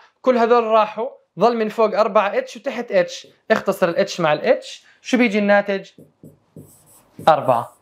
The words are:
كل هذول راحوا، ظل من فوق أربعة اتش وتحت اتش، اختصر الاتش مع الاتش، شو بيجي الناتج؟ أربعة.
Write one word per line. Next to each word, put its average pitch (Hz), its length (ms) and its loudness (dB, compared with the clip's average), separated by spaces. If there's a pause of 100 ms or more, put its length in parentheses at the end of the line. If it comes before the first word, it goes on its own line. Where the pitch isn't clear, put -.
(220)
كل 254 160 2
هذول 233 260 2
راحوا، 220 460 0 (300)
ظل 233 180 2
من 220 120 -2
فوق 208 300 0
أربعة 208 380 0
اتش 262 200 -6
وتحت 240 340 -10
اتش، 180 360 -2 (240)
اختصر 190 380 0
الاتش 185 300 -4
مع 156 140 2
الاتش، - 520 -2 (160)
شو - 160 -2
بيجي 214 220 0
الناتج؟ 202 500 0 (1400)
أربعة. 131 540 2